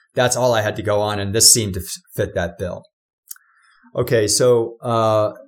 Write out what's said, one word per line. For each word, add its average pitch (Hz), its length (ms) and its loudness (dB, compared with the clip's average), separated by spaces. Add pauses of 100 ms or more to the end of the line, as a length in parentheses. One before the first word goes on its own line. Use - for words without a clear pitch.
(140)
that's 123 220 0
all 123 180 2
I 110 80 0
had 104 140 -2
to 110 60 -10
go 104 200 0
on, 104 160 -2
and 98 160 -4
this 113 180 6
seemed 104 220 0
to 95 60 -6
f-, - 220 -12 (120)
fit 101 200 -4
that 87 220 -4
bill. - 280 -10 (1120)
Okay, 123 320 0
so, 117 540 2
uh, 110 520 0 (160)